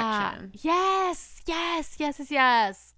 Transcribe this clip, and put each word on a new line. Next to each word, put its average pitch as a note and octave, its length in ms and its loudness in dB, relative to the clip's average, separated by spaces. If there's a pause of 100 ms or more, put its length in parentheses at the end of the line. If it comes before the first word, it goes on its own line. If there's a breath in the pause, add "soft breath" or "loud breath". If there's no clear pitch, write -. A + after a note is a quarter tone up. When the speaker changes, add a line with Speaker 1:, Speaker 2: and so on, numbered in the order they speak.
(360)
Speaker 1:
action. F#3+ 160 -14 (100)
Speaker 2:
Yes, F#4 840 0
yes, E4+ 500 -4
yes, D4 220 -2
yes, C#4 120 -10
yes. A#3+ 680 4